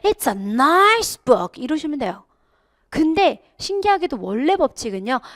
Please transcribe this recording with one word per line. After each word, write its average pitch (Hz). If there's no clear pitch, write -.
It's 415
a 202
nice 330
book. 185
이러시면 302
돼요. -
근데 320
신기하게도 381
원래 226
법칙은요. 233